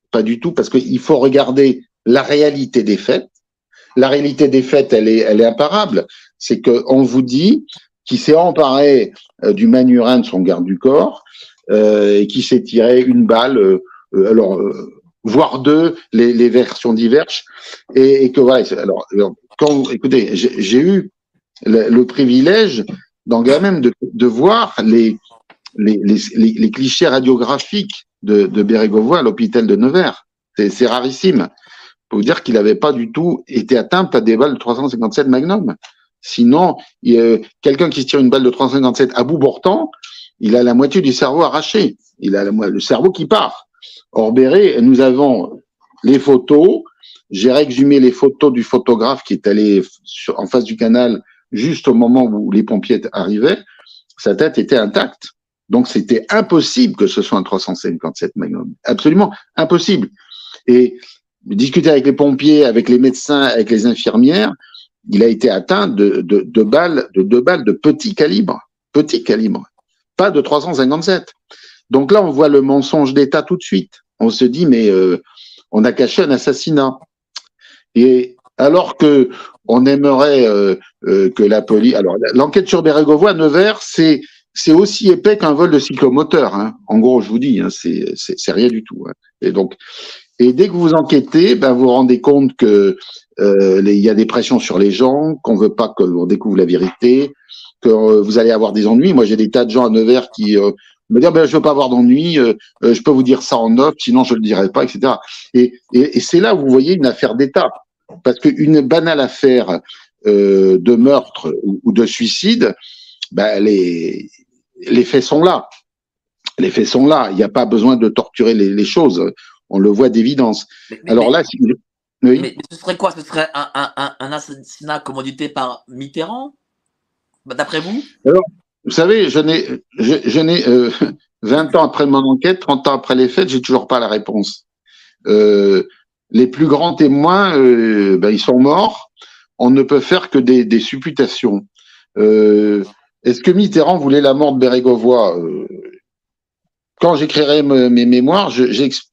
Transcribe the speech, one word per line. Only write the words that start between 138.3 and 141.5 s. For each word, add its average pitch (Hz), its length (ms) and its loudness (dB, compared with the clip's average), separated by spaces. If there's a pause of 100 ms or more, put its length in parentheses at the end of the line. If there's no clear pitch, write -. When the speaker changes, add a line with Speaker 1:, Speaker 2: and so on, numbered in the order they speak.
Speaker 1:
sont 127 200 0
morts. 165 520 0 (460)
On 123 120 0
ne 135 140 4
peut 139 160 0
faire 180 300 -2
que - 100 -2
des, 123 260 2
des 110 140 0
supputations. 131 880 -6 (500)